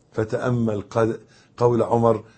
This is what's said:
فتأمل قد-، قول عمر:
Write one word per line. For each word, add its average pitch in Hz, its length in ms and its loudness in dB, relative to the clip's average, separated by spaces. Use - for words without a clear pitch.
فتأمل 113 720 -4
قد-، 113 380 -2
قول 120 240 2
عمر: 113 420 2